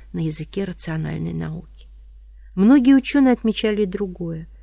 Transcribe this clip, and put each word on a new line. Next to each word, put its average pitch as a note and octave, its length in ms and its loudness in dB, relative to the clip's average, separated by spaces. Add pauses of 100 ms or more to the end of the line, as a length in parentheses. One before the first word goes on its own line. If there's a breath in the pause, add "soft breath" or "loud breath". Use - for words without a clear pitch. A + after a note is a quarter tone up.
(140 soft breath)
на F3 60 -8
языке D#3 460 -6
рациональной D#3+ 680 -8
науки». D#3+ 540 -10 (680)
Многие B3 420 6
ученые C4 380 4
отмечали G#3+ 500 -2
и G3 40 -2
другое. F3 600 -8 (160)